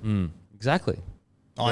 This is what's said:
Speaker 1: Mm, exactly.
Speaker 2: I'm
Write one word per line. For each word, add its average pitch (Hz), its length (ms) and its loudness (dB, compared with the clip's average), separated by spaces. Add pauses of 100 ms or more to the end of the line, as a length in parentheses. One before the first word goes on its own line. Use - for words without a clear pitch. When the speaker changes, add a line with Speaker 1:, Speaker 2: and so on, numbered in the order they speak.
Speaker 1:
Mm, 101 260 2 (260)
exactly. 127 440 0 (600)
Speaker 2:
I'm 120 120 2